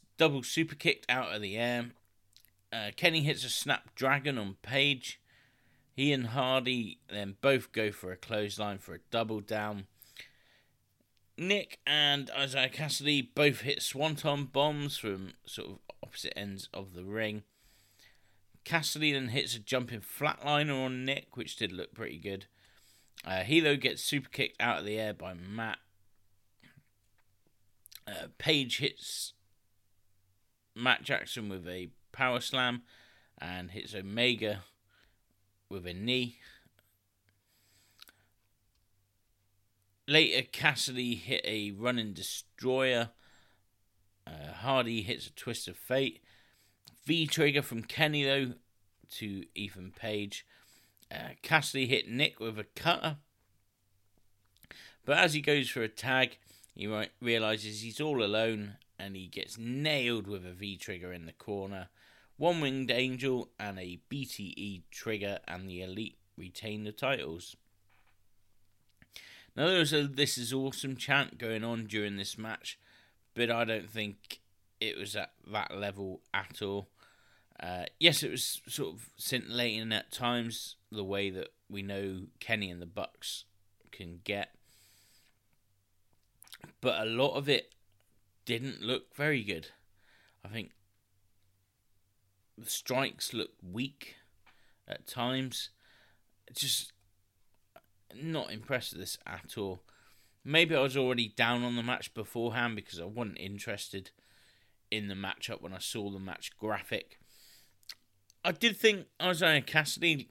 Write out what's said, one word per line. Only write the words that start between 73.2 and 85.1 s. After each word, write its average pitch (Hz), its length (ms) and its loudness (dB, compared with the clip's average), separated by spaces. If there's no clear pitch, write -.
but 117 160 4
I 117 120 4
don't 110 240 -2
think 107 520 -6
it 110 180 -2
was 104 180 -6
at - 180 -6
that 104 260 -2
level 98 440 -4
at 98 300 0
all. 98 260 -2
Uh, 90 240 -6
yes, 156 240 8
it 135 80 -4
was - 360 -4
sort 92 280 -4
of - 220 -16
scintillating 113 760 -2
at - 180 -2
times, 120 680 -2
the 104 120 -4
way 98 260 0
that 92 200 -6
we 101 140 -8
know 98 400 -4
Kenny 104 320 -2
and 87 100 -10
the 85 60 -12
Bucks - 580 -8
can 87 320 -12
get. 101 260 -2